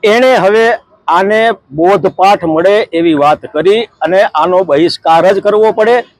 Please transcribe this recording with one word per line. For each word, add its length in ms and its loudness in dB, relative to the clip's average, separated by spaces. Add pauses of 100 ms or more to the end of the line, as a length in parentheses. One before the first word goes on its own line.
એણે 320 2
હવે 360 0 (360)
આને 420 0 (200)
બોધપાઠ 720 0
મળે 480 0
એવી 220 0
વાત 240 0
કરી 500 -2 (120)
અને 220 0
આનો 420 0
બહિષ્કાર 680 0
જ 80 -2
કરવો 320 0
પડે. 320 0 (160)